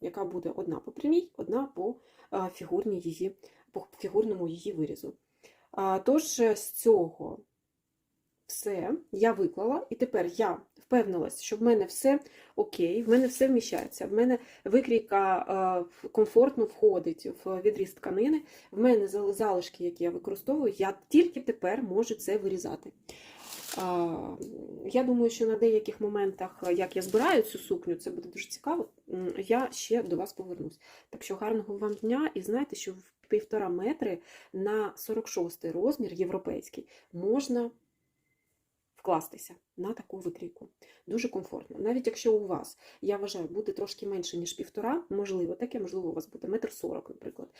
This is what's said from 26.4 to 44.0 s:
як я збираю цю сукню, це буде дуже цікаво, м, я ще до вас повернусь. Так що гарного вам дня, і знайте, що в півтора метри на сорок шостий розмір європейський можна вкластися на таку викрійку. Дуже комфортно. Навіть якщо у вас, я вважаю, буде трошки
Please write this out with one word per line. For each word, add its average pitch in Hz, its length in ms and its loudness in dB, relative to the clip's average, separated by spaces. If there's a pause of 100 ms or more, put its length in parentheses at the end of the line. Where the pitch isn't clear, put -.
як 180 240 0
я 185 60 0
збираю 226 400 4
цю - 160 -6
сукню, 175 360 -4
це 180 160 -8
буде 175 180 -12
дуже - 200 -14
цікаво, - 400 -4 (200)
м, 185 300 -4
я 226 340 2
ще - 300 0
до 175 140 -2
вас 190 160 -6
повернусь. 175 480 -10 (300)
Так - 140 -16
що 190 120 -6
гарного 214 420 -2
вам 208 160 -2
дня, 247 400 0
і 185 80 -4
знайте, 240 340 -2
що - 160 -10
в - 360 -20
півтора 214 400 0
метри 190 500 -2 (340)
на 202 440 -2
сорок 220 320 -6
шостий 170 420 -4
розмір 202 420 0
європейський 180 760 -6 (240)
можна 240 580 0 (1400)
вкластися 175 480 -2 (220)
на 190 160 -6
таку - 260 -12
викрійку. 175 500 -10 (380)
Дуже 233 220 -2
комфортно. - 500 -10
Навіть 247 280 0
якщо 220 280 2
у 208 120 2
вас, - 320 -6 (240)
я 202 140 0
вважаю, 196 320 -6
буде 196 240 -4
трошки 202 340 -8